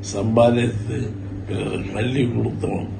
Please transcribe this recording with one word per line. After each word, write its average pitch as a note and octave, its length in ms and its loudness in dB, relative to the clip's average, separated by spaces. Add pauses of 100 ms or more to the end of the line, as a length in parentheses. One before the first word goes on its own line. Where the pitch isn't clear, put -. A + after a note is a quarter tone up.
(140)
சம்பாதித்து A#2 840 4 (500)
பிறருக்கு G2 540 -4
அள்ளி C3 200 2 (120)
கொடுத்தவன் G2 640 -2